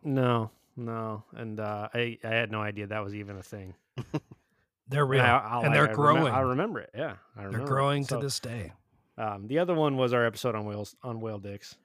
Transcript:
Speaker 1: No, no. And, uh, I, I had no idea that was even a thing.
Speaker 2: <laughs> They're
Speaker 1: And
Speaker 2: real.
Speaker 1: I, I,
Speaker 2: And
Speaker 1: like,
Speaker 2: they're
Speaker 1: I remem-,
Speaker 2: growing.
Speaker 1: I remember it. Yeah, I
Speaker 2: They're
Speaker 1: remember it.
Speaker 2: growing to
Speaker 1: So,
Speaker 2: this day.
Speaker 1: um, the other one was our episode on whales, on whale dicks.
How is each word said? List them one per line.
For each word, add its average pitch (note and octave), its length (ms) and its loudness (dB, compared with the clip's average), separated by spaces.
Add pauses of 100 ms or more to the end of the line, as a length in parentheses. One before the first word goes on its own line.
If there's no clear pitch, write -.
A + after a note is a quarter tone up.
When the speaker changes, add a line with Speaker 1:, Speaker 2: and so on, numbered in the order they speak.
Speaker 1:
No, B2 460 2 (260)
no. A2+ 460 -6 (100)
And, A2+ 280 -10
uh, G#2 340 -4
I, A#2+ 300 -2
I A2+ 40 -6
had A2+ 240 0
no G#2+ 80 -2
idea G#2 280 -4
that G#2+ 140 -4
was G2+ 120 -8
even G2+ 240 -10
a F#2 40 -12
thing. F#2+ 320 -14 (220)
Speaker 2:
<laughs> - 160 -10 (760)
They're C#3 140 2
Speaker 1:
And C3+ 80 4
Speaker 2:
real. C3+ 120 6
Speaker 1:
I, B2+ 40 6
I, A#2+ 320 4
Speaker 2:
And A#2 100 2
Speaker 1:
like, - 60 6
Speaker 2:
they're D3 140 6
Speaker 1:
I - 40 0
remem-, - 20 -2
Speaker 2:
growing. D3 400 6
Speaker 1:
I C3+ 60 4
remember C3+ 400 0
it. - 140 -14
Yeah, C3+ 200 -6 (220)
I G#2+ 40 -12
Speaker 2:
They're G2+ 60 -8
Speaker 1:
remember A2+ 200 -4
it. - 20 -2
Speaker 2:
growing C#3 380 2
to C3 80 -4
Speaker 1:
So, A#2+ 60 -2
Speaker 2:
this C3+ 200 -4
day. A2+ 320 -8 (440)
Speaker 1:
um, G#2 300 -6
the C3+ 140 0
other F3+ 140 2
one D3+ 220 2
was B2+ 160 4
our A#2+ 140 4
episode A2+ 300 -2
on G#2+ 80 -4
whales, G#2 400 -8
on A#2 160 -8
whale A2 180 -6
dicks. G2+ 460 -14